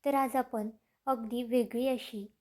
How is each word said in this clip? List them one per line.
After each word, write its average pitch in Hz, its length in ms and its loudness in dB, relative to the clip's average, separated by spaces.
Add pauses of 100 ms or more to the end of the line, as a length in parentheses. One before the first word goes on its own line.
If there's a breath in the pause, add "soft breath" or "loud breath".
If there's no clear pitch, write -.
तर 285 100 2
आज 269 220 2
आपण 226 340 -2 (360 soft breath)
अगदी 240 360 -2
वेगळी 240 460 2
अशी 226 380 -4 (140)